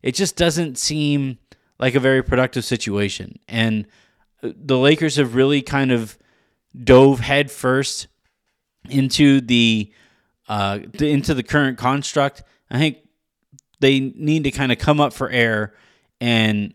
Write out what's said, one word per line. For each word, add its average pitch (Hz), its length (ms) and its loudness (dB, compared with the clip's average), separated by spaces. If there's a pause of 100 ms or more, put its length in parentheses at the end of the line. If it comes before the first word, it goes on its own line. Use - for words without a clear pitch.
it 131 120 -4
just - 240 -4
doesn't 165 400 -2
seem 143 600 -2 (420)
like 127 160 -2
a 139 40 4
very 131 240 2
productive 123 400 -2
situation. 101 840 -6
And 110 380 -2 (560)
the 135 360 -4
Lakers 147 400 2
have 123 180 0
really 135 260 2
kind 139 300 -2
of 113 260 -4 (680)
dove 131 360 8
headfirst 135 880 -2 (840)
into 139 520 4
the, 113 500 0 (560)
uh, 101 320 -4 (140)
the, 151 160 -2
into 147 240 0
the 127 100 -2
current 139 340 -2
construct. 139 680 -2 (260)
I 117 80 -6
think 151 220 -2 (800)
they 135 200 4
need 151 440 -2
to 139 80 -2
kinda 127 240 -2
come 151 260 0
up 139 100 2
for - 180 -8
air 110 440 -2 (480)
and 110 540 0